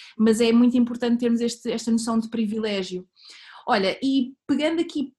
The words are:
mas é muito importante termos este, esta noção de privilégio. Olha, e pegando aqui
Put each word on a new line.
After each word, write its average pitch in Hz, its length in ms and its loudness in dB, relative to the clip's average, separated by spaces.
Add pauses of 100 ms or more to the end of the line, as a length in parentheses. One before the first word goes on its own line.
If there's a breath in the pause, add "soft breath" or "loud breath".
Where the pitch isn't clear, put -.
(180 loud breath)
mas 220 220 4
é 233 140 4
muito 240 240 6
importante 240 420 0
termos 233 220 0
este, 240 300 -4
esta 226 200 -4
noção 226 280 0
de 220 100 -4
privilégio. 202 760 -4 (600 loud breath)
Olha, 196 360 0
e 269 300 0 (140)
pegando 302 320 0
aqui 302 400 -6